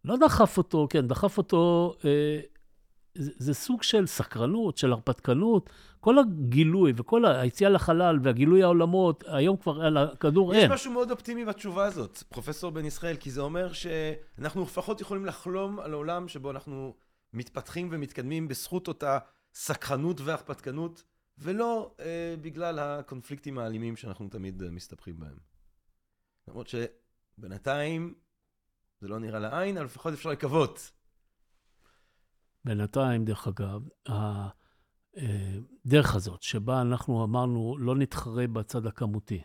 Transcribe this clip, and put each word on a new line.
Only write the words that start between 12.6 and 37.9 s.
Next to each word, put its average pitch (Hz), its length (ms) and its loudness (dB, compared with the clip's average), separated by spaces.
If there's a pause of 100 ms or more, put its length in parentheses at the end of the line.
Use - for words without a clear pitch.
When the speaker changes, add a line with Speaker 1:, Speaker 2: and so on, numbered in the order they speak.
Speaker 2:
בן 156 140 -8
ישראל, 160 320 -8
כי - 140 -14
זה 131 100 -8
אומר 165 320 -6
שאנחנו 156 920 -8
לפחות 190 380 -6
יכולים 196 260 -8
לחלום 196 540 -6
על 156 120 -10
עולם 170 360 -6
שבו 139 220 -10
אנחנו... 135 440 -12 (380)
מתפתחים 131 580 -10
ומתקדמים 151 580 -8
בזכות 175 400 -8
אותה 139 300 -2 (360)
סקרנות 143 680 -4
והרפתקנות, 151 840 -8 (340)
ולא, 220 600 -4
אה, 170 400 -8
בגלל 160 380 -8
הקונפליקטים 143 800 -10
האלימים 113 380 -8
שאנחנו 101 320 -14
תמיד, 95 340 -12
אה, 87 80 -10
מסתבכים 85 500 -16
בהם. 73 160 -18 (1120)
למרות 117 200 -16
שבינתיים 139 1500 -8 (840)
זה 98 80 -14
לא 107 100 -8
נראה 110 200 -8
לעין, 170 380 -6
אבל 151 100 -8
לפחות - 260 -10
אפשר 151 180 -10
לקוות. 143 600 -2 (1700)
Speaker 1:
בינתיים, 113 600 -2
דרך 110 240 -4
אגב, 101 400 -8 (200)
ה-, 104 400 -4 (680)
אה, 101 400 -6 (300)
דרך 139 280 4
הזאת 92 280 -6
שבה 120 380 -2
אנחנו 120 440 0
אמרנו, 120 540 -2
"לא 127 160 -2